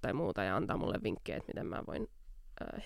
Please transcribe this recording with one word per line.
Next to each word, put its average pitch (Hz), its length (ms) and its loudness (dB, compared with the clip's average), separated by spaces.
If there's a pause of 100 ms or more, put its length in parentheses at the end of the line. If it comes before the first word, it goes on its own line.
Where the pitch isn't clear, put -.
tai 98 120 2
muuta, 123 300 4
ja 95 140 4
antaa 170 200 4
mulle - 260 2
vinkkejä, - 340 0
että - 180 -4
miten - 120 0
mä - 200 -2
voin, - 220 -2 (540)
ö, - 240 -6